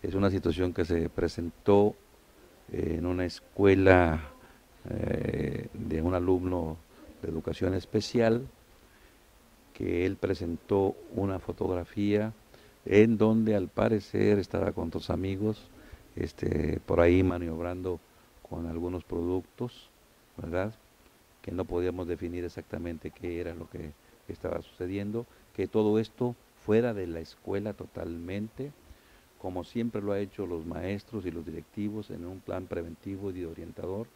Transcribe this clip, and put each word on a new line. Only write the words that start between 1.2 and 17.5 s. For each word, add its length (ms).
eh, 260
en 80
una 180
escuela, 960
eh, 840
de 300
un 120
alumno 600
de 60
educación 460
especial, 720
que 320
él 120
presentó 800
una 240
fotografía 920
en 320
donde 380
al 140
parecer 720
estaba 320
con 160
otros 200
amigos, 600
este, 680
por 160
ahí 220
maniobrando 760